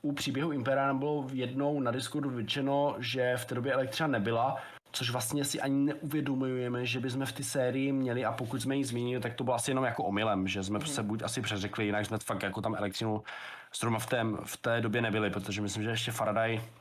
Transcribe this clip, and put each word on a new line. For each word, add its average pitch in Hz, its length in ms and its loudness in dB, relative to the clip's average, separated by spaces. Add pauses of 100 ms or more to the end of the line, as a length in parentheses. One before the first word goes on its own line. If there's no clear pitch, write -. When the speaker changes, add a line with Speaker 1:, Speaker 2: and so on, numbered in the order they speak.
Speaker 1:
u 143 120 0
příběhu 143 380 0
Impera 135 360 2
nám 135 120 2
bylo 147 340 0
jednou 135 460 0
na 123 120 2
Discordu 139 380 -2
vyčeno, 139 720 2
že 123 380 2
v 117 80 -6
té 127 100 -4
době 127 180 0
elektřina 135 340 2
nebyla, 117 500 2 (340)
což 120 180 -2
vlastně 127 360 0
si - 160 -2
ani 139 140 2 (100)
neuvědomujeme, 131 1000 0
že 120 140 0
bychom 131 260 -2
v 117 60 -4
té 139 120 -6
sérii 135 480 2
měli 127 340 2
a 117 60 2
pokud 120 300 -2
jsme 135 160 0
ji 135 80 2
zmínili, 120 360 -2
tak 117 120 -2
to 135 100 -4
bylo 123 120 2
asi 120 160 0
jenom 131 120 2
jako 120 200 0
omylem, 101 440 2
že 95 160 -2
jsme 104 160 0
Speaker 2:
Mhm. 151 80 -4
Speaker 1:
se 139 160 -2
buď 107 180 -2
asi 117 200 -2
přeřekli, 104 440 -2
jinak 104 200 2
jsme 110 120 -2
fakt 101 260 -4
jako 98 180 -2
tam 107 140 0
elektřinu 107 480 -2 (520)
zrovna 113 240 2
v 113 60 -4
té, 117 180 0 (220)
v - 120 -10
té 117 240 2
době 117 200 2
nebyli, 107 280 2
protože 101 320 -2
myslím, 104 220 -2
že 113 60 0
ještě 113 220 -2
Faraday, 113 500 2 (200)